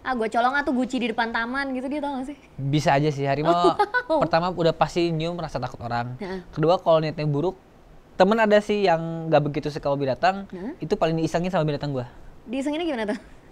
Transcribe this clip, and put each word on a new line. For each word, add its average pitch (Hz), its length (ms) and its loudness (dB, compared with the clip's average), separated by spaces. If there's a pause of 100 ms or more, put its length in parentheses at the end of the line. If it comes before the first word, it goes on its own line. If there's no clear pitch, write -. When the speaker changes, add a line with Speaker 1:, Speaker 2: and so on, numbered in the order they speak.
Speaker 1:
ah, 262 160 -4
gue 220 100 -2
colong, 240 300 2
ah, 285 80 0
tuh 311 80 0
guci 254 260 0
di 240 80 -2
depan 226 240 -2
taman 240 400 -4
gitu, 254 160 -6
dia 294 140 -4
tau 285 160 -4
gak 254 100 -6
sih? 285 100 -12 (200)
Speaker 2:
Bisa 139 400 2
aja 147 160 2
sih, 139 160 -2
harimau 143 240 2
Speaker 1:
<laughs> 349 240 0 (300)
Oh. 320 120 0
Speaker 2:
pertama 175 300 0
udah 165 240 0
pasti 160 340 0
nyium 165 300 -2
rasa 156 240 -6
takut 123 180 -8
orang. 120 380 -6
Speaker 1:
Heeh. 185 320 -8
Speaker 2:
Kedua, 165 320 2
kalau 165 180 4
niatnya 156 260 -2
buruk, 151 360 -2 (540)
temen 202 260 4
ada 208 180 6
sih 208 300 2
yang 165 400 0
nggak 151 140 6
begitu 147 260 -2
suka 147 160 -8
sama 143 160 0
binatang, 175 480 0
Speaker 1:
Heeh. 202 320 -10
Speaker 2:
itu 165 160 -2
paling 165 180 2
diisengin 165 380 0
sama 180 100 2
binatang 147 300 -2
gua. 123 160 -4 (340)
Speaker 1:
Diisenginnya 285 440 -4
gimana 247 200 -2
tuh? 208 140 -2 (320)